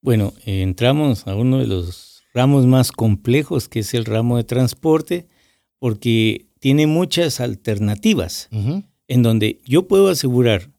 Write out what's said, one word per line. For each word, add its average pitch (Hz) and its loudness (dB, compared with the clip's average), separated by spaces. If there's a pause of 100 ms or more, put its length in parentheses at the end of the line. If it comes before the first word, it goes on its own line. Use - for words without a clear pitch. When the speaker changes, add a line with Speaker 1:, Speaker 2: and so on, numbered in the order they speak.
Speaker 1:
Bueno, 110 0 (100)
eh, 98 -4
entramos 120 0
a 98 -6
uno 127 0
de 127 0
los 87 -8 (120)
ramos 131 4
más 127 4
complejos, 120 -2
que 113 -6
es 104 -8
el 117 -2
ramo 113 -2
de 117 -2
transporte, 156 -2 (520)
porque 110 -2 (140)
tiene 143 2
muchas 165 -2
alternativas, 107 -2
Speaker 2:
Ujú. 127 -4 (240)
Speaker 1:
en 123 2
donde 110 0
yo 151 0
puedo 196 4
asegurar 123 0